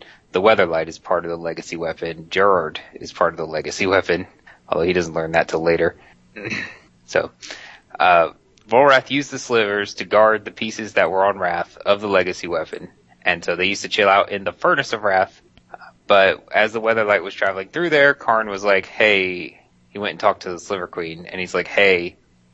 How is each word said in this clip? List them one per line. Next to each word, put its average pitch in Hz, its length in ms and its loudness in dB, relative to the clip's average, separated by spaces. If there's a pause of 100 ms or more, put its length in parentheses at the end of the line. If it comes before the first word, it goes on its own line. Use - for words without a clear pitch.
(320)
The 92 100 0
Weatherlight 87 460 4
is 80 100 -16
part 87 260 -2
of 85 60 -8
the 85 60 -6
Legacy 85 400 -10
Weapon. 82 540 -8
Gerard 90 500 0 (140)
is - 180 -16
part 85 200 -2
of 80 40 -16
the 80 100 -8
Legacy 78 400 -6
Weapon, 92 400 0 (420)
although 82 160 0
he 90 80 0
doesn't 85 220 -2
learn 80 180 -6
that 82 160 0
till 82 140 -4
later. 82 340 0 (380)
<clears throat> 104 100 -16 (640)
So, - 240 -4 (720)
uh, 85 300 4 (380)
Volrath 131 420 4
used 139 200 -4
the 135 80 -10
slivers 104 560 -2
to 101 120 -12
guard 107 380 4
the 110 60 -12
pieces 110 440 -10
that 87 160 2
were 95 160 2
on 98 120 0
Wrath 87 460 -4
of 101 160 2
the 107 80 -6
Legacy 90 380 0
Weapon, 85 420 -6 (340)
and - 220 -2
so 87 120 -2
they 90 100 -2
used 98 160 -4
to 98 80 -10
chill 101 180 2
out 98 240 4
in 98 120 -8
the 90 80 -4
Furnace 151 420 -2
of 107 80 -8
Wrath. 95 380 0 (680)
But 98 460 4
as 107 200 2
the 113 80 -4
Weatherlight 107 420 2
was 98 120 -12
traveling 95 340 -4
through 170 220 -4
there, 143 240 4
Karn 110 340 0
was 98 160 -6
like, 95 220 2
"Hey," 92 720 0 (300)
he - 80 -12
went 101 140 -4
and 85 80 -14
talked 101 220 0
to 95 80 -8
the 87 80 -8
Sliver 90 280 -8
Queen, 85 400 -10
and 90 140 -12
he's 90 140 -8
like, 87 140 -2
"Hey, 90 480 2 (380)